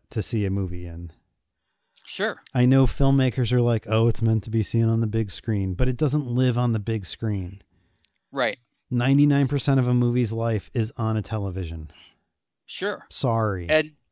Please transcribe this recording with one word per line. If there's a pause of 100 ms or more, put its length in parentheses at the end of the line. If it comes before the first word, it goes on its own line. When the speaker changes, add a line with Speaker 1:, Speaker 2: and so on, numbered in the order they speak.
(100)
Speaker 1:
to
see
a
movie
in. (920)
Speaker 2:
Sure. (120)
Speaker 1:
I
know
filmmakers
are
like,
"Oh,
it's
meant
to
be
seen
on
the
big
screen,"
but
it
doesn't
live
on
the
big
screen. (680)
Speaker 2:
Right. (320)
Speaker 1:
Ninety-nine
percent
of
a
movie's
life
is
on
a
television. (760)
Speaker 2:
Sure.
Speaker 1:
Sorry.
Speaker 2:
And, (200)